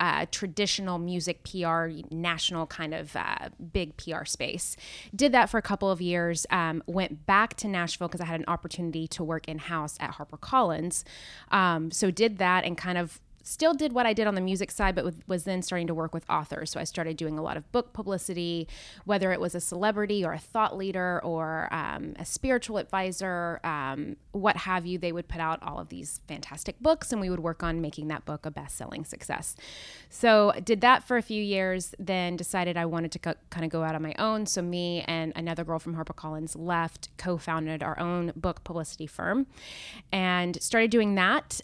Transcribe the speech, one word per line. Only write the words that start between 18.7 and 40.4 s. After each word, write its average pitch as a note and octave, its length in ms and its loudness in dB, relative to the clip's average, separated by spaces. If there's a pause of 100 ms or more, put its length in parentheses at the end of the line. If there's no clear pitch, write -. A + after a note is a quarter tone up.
whether F#3+ 280 2
it F3+ 80 0
was F3+ 160 -2
a F3 40 -2
celebrity G#3 640 0
or D#3+ 80 0
a D#3+ 60 -4
thought - 380 0
leader F#3 480 0
or, D#3+ 480 -2
um, - 460 -6
a - 60 -8
spiritual A#3+ 540 0
advisor, F3+ 840 -2
um, C#3+ 520 -4 (160)
what F#3+ 240 4
have F3+ 300 0
you. F3+ 120 -2
They F3 120 0
would E3+ 160 -6
put E3+ 140 -4
out D#3+ 220 0
all D3 180 -6
of D#3+ 80 -10
these - 400 -10
fantastic - 520 -10
books, D#4 300 4
and A3 100 0
we F#3+ 80 0
would F3+ 120 0
work E3 220 -2
on E3 180 0
making D3+ 280 -4
that D3+ 160 -4
book D3+ 220 -6
a D#3 40 -4
best-selling C#3+ 540 -8
success. - 520 -6 (520)
So G#3+ 440 8 (100)
did G#3 200 2
that B3 200 8
for B3 140 0
a A3+ 60 2
few G#3+ 200 -4
years, F#3+ 560 0
then F3+ 380 0
decided F3 400 0
I E3+ 100 2
wanted E3 260 0
to E3 60 -8
co-, E3 160 -2 (160)
kinda E3 180 -2
go D#3+ 140 0
out D#3+ 140 0
on D#3 60 -2
my D#3 160 -4
own. G#3+ 280 0
So G3 160 0
me F3 460 0
and E3 260 -2
another E3+ 300 -4
girl E3 160 -2
from E3 160 -6
HarperCollins D#3+ 600 -8
left, E3+ 520 -2 (100)
co-founded D#3+ 640 -2
our - 160 -2
own F3 380 0
book E3+ 260 -2
publicity D#3+ 460 -6
firm, A3+ 380 0 (680)
and F3+ 500 2